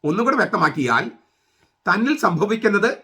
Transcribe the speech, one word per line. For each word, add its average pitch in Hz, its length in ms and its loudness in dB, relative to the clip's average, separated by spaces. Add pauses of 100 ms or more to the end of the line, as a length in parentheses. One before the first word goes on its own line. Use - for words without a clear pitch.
ഒന്നുകൂടെ 226 340 0
വ്യക്തമാക്കിയാൽ, 151 640 0 (800)
തന്നിൽ 226 320 0
സംഭവിക്കുന്നത് 202 720 0 (140)